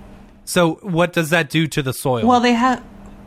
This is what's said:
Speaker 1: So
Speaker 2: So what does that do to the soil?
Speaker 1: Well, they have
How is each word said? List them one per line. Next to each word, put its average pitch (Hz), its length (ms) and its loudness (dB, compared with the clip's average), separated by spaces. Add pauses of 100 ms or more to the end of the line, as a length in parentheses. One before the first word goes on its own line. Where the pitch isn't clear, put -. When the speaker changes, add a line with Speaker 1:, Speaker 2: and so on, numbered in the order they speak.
(440)
Speaker 1:
So 170 360 0
Speaker 2:
So - 80 -16
what 170 240 0
does 165 180 -2
that 165 200 0
do 160 180 0
to 151 140 -4
the 131 100 -4
soil? 127 340 -2
Speaker 1:
Well, 247 140 4
they 240 120 2
have 240 300 0 (440)